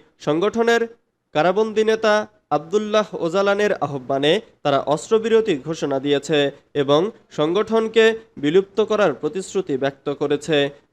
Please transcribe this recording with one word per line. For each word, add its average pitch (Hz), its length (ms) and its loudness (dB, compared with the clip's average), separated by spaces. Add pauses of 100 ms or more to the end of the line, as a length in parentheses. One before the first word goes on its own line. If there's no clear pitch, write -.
(180)
সংগঠনের 226 720 0 (440)
কারাবন্দী 202 520 2
নেতা 214 420 0 (240)
আব্দুল্লাহ 208 600 0
ওজালানের 196 640 0
আহ্বানে 139 680 -2 (220)
তারা 143 180 2
অস্ত্রবিরতি 220 760 0
ঘোষণা 139 440 -4
দিয়েছে 143 500 0 (240)
এবং 143 360 2 (200)
সংগঠনকে 220 880 2 (180)
বিলুপ্ত 175 440 0
করার 208 340 2
প্রতিশ্রুতি 180 640 -4
ব্যক্ত 139 380 -4
করেছে। 143 560 0 (220)